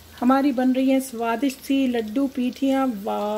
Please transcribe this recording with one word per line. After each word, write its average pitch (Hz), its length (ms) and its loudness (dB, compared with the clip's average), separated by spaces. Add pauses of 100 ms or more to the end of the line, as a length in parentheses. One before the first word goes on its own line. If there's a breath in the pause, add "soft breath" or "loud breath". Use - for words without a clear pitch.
(200)
हमारी 269 320 4
बन 254 220 2
रही 262 160 2
हैं 269 100 4
स्वादिष्ट 233 600 -2
सी 269 280 0
लड्डू 240 400 -2
पीठियाँ, 269 600 0
वाह! 208 320 -4 (180)